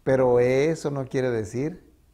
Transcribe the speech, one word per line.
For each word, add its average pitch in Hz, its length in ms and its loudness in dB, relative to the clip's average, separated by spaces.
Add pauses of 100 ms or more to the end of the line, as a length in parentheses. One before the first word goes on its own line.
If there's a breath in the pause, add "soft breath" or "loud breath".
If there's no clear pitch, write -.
Pero 127 380 4
eso 143 500 0
no 139 160 -8
quiere 131 240 -2
decir 120 580 -6 (240)